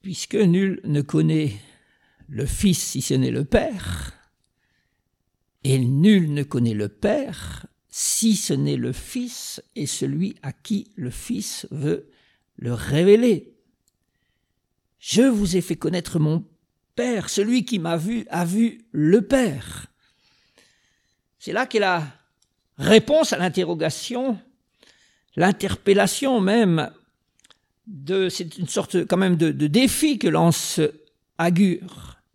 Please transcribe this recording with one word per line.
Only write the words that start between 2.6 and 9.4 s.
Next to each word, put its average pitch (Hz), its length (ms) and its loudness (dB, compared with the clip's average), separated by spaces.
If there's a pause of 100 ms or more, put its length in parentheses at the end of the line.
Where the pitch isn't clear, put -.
si - 200 -6
ce - 140 -4
n'est 127 160 0
le 127 120 -2
Père, 185 720 -2 (1500)
et 135 140 2
nul 151 560 4
ne 143 100 -4
connaît 120 300 0
le 104 140 -4
Père - 800 -4 (220)
si - 480 0
ce - 160 -4
n'est 139 240 -2
le 123 160 -4
Fils - 680 -10 (140)